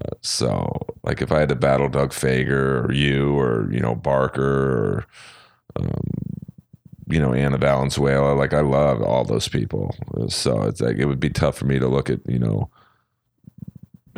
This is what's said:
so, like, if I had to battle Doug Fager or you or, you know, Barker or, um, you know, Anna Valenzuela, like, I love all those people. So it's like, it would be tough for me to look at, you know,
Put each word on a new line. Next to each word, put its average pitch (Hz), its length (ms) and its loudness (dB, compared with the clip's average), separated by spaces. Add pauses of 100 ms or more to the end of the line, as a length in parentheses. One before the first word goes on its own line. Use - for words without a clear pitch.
(220)
so, 50 500 -2 (320)
like, - 180 -2
if 67 80 -2
I 78 100 4
had 73 100 2
to 71 60 2
battle 67 340 2
Doug 69 220 0
Fager 65 760 0
or 64 60 0
you 69 440 2
or, 58 320 2
you 58 120 0
know, 58 140 0
Barker 67 460 0
or, 67 640 0 (680)
um, 50 240 -2 (1120)
you 80 100 2
know, 65 140 2
Anna 67 240 2
Valenzuela, 69 760 2
like, 69 200 0
I 73 80 2
love 69 400 2
all 57 240 2
those 55 240 -2
people. 50 440 -4 (360)
So 57 340 0
it's 53 160 -2
like, 57 180 0
it 65 80 0
would 69 140 0
be 73 100 0
tough - 280 0
for - 80 -4
me 67 140 2
to 64 100 2
look 65 200 0
at, 60 180 -2
you 60 120 0
know, 53 300 0 (1500)